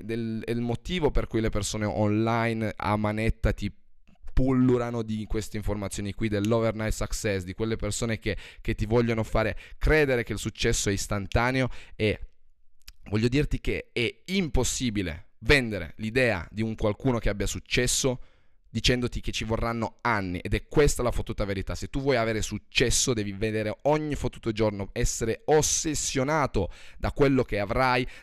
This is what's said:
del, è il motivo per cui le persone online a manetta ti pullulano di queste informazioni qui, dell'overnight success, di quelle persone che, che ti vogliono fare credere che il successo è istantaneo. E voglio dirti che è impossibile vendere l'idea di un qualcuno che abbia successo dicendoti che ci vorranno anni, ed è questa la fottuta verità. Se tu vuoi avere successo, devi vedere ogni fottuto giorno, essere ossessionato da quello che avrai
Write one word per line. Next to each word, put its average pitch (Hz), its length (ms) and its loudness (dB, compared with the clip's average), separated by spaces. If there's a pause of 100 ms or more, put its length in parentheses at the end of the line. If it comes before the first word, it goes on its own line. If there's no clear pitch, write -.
del, 113 440 -4
è - 80 -4
il 120 80 -2
motivo 127 500 0
per 113 160 0
cui 110 140 -2
le 107 100 0
persone 107 360 -2
online 110 880 0
a - 180 0
manetta 107 580 0
ti - 300 -6 (520)
pullulano 123 680 4
di 110 240 -4
queste 107 300 -4
informazioni 101 560 -4
qui, 113 140 -4
dell'overnight 110 640 0
success, 101 520 -2
di 92 100 -10
quelle 110 220 -2
persone 107 420 -4
che, 98 180 -4 (240)
che 113 140 -2
ti 110 100 -2
vogliono 113 380 4
fare 110 340 0 (220)
credere 135 460 4
che - 80 -6
il 101 80 -4
successo - 480 0
è 101 40 2
istantaneo. 117 760 0 (260)
E 104 240 0 (920)
voglio 110 180 2
dirti 131 320 0
che - 320 -4
è - 320 -2
impossibile 120 1040 0 (100)
vendere 110 600 2
l'idea 110 520 2
di 107 120 -4
un 110 120 -2
qualcuno 110 460 0
che - 80 0
abbia 101 180 0
successo 123 760 0 (520)
dicendoti 123 460 0
che - 100 -4
ci - 140 -6
vorranno 113 560 -2
anni, 98 400 0
ed 104 120 -4
è 107 140 -2
questa 147 380 4
la 117 80 2
fottuta 110 320 -4
verità. 95 320 -4
Se - 100 -8
tu 139 140 -4
vuoi 135 160 2
avere 113 260 0
successo, - 720 0
devi 104 160 -2
vedere 107 520 -2
ogni 151 340 2
fottuto 120 340 -4
giorno, 107 400 0
essere 117 540 -2
ossessionato 139 1300 2 (260)
da 104 140 -2
quello 139 320 4
che 101 160 -2
avrai 123 440 2 (180)